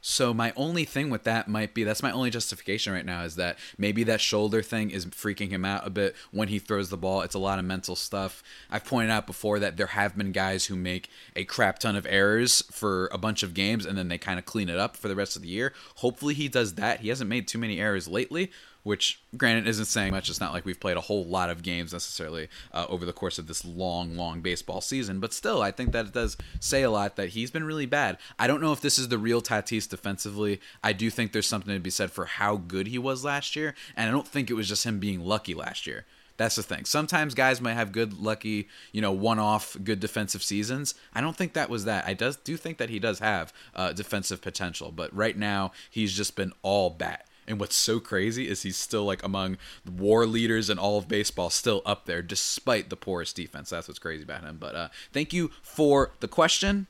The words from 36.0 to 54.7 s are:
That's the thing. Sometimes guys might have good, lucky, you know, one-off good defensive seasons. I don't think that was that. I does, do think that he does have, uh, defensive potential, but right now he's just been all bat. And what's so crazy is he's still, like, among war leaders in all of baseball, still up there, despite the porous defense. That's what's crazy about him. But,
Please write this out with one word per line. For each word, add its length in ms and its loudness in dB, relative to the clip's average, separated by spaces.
That's 220 2
the 60 -2
thing. 200 -6
Sometimes 520 0
guys 260 6
might 140 0
have 180 0
good, 260 0
lucky, 480 0
you 80 -2
know, 140 2
one-off 680 4
good 200 0
defensive 420 -2
seasons. 500 -2
I 80 0
don't 160 -2
think 160 -4
that 160 -2
was 160 -2
that. 200 0
I 100 0
does, 200 0
do 220 -6
think 220 -10
that 100 -2
he 100 -4
does 200 0
have, 340 0
uh, 200 -2
defensive 480 -4
potential, 500 -6
but 240 -8
right 220 0
now 340 -2
he's 220 0
just 240 -2
been 160 -2
all 260 6
bat. 380 -6
And 140 -4
what's 160 -2
so 240 4
crazy 480 0
is 140 -4
he's 160 -4
still, 260 -2
like, 180 0
among 360 -2
war 400 6
leaders 440 2
in 100 2
all 180 4
of 120 -2
baseball, 400 2
still 360 2
up 200 0
there, 160 -2
despite 680 0
the 60 -4
porous 380 -4
defense. 360 -10
That's 200 -6
what's 100 -12
crazy 240 -8
about 200 -10
him. 140 -10
But, 180 -10